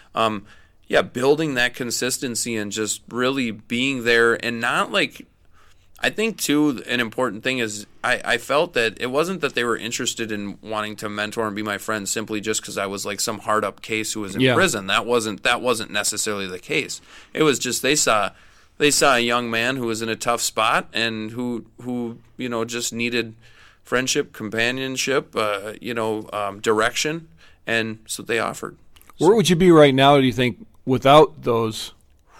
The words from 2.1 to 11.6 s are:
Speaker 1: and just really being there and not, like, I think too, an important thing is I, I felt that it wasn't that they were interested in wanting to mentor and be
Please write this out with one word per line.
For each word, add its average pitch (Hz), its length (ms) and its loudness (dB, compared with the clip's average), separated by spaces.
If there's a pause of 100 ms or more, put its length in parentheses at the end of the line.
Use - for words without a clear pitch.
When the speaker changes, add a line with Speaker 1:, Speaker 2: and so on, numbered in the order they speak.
Speaker 1:
and 104 160 -4
just 104 380 -4
really 127 420 -2
being 120 540 -4
there 117 380 4
and 117 180 -4
not, 151 300 -2
like, 185 360 -2 (720)
I 123 100 -2
think 214 280 -4
too, 147 500 0
an 123 140 0
important 113 420 -4
thing 131 160 -2
is 104 260 -4 (180)
I, 120 200 0
I 117 140 0
felt 151 360 -2
that 117 280 0
it 123 60 -2
wasn't 160 340 -2
that 139 140 -4
they 120 100 0
were 113 120 0
interested 113 540 -6
in 101 300 -8
wanting 107 360 -6
to 110 120 -8
mentor 104 360 -4
and 104 100 -6
be 107 60 -6